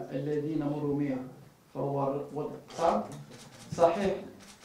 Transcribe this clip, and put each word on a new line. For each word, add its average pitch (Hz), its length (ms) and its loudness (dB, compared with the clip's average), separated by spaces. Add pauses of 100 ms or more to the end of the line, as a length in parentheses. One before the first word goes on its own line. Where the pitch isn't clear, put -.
(120)
الذي 147 440 0
نمر 147 300 0
به 143 320 2 (560)
فهو 139 500 0 (100)
وضع 143 220 -4 (220)
صعب، 170 280 4 (680)
صحيح 180 380 6 (520)